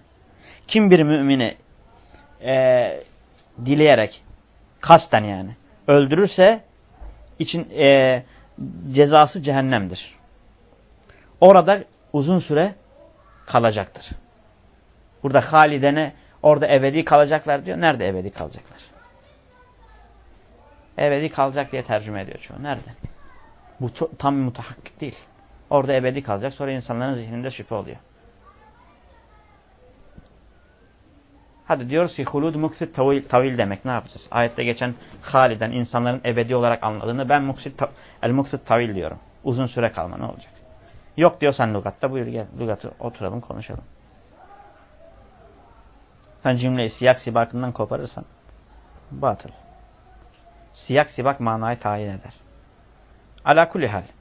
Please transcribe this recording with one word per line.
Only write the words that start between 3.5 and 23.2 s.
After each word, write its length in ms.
dileyerek, 580
kasten 420
yani, 320
öldürürse 760
için, 380
e, 460
cezası 520
cehennemdir. 720
Orada 380
uzun 260
süre 360
kalacaktır. 640
Burada 180
halidene, 720
orada 240
ebedi 380
kalacaklar 600
diyor. 160
Nerede 260
ebedi 240
kalacaklar? 480
Ebedi 300
kalacak 420
diye 120
tercüme 380
ediyor 180
çoğu. 240
Nerede? 260